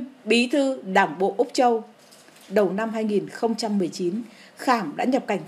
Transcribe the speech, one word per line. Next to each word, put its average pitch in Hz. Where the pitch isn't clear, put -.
bí 233
thư 269
Đảng 185
bộ 190
Úc 285
Châu. 233
Đầu 190
năm 214
hai 220
nghìn 202
không 226
trăm 208
mười 180
chín, 185
Khảm 220
đã -
nhập 254
cảnh 202